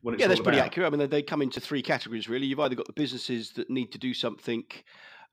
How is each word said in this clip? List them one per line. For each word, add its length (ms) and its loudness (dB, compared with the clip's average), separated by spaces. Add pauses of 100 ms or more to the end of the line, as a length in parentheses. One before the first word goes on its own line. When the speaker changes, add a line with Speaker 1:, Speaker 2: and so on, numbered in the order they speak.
Speaker 1:
what 120 -2
it's 60 0
Speaker 2:
Yeah, 60 6
Speaker 1:
all 20 6
Speaker 2:
that's 120 6
pretty 180 4
Speaker 1:
about? 80 6
Speaker 2:
accurate. 200 0
I 40 4
mean, 100 2
they, 80 4
they 140 2
come 200 0
into 160 -2
three 240 -4
categories, 460 -2
really. 180 0
You've 140 -2
either 160 2
got 100 -4
the 60 -14
businesses 600 -4
that 140 -6
need 240 -2
to 60 -14
do 160 -4
something, 480 -4 (720)